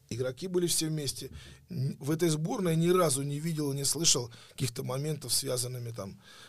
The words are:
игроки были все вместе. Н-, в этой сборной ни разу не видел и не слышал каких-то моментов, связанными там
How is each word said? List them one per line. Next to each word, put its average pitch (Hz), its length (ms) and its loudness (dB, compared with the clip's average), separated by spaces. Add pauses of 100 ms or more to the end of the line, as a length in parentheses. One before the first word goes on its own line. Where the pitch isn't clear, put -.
игроки 127 380 -4
были 180 200 2
все 160 200 2
вместе. 147 420 -4 (400)
Н-, 131 300 -2
в 139 100 -4
этой 165 200 4
сборной 165 460 2
ни 165 140 4
разу 160 320 6
не 143 180 -2
видел 151 340 -2
и - 20 -2
не 139 100 -4
слышал 139 460 2 (200)
каких-то - 320 -4
моментов, 135 500 -4
связанными 123 580 -2
там 190 280 -10 (300)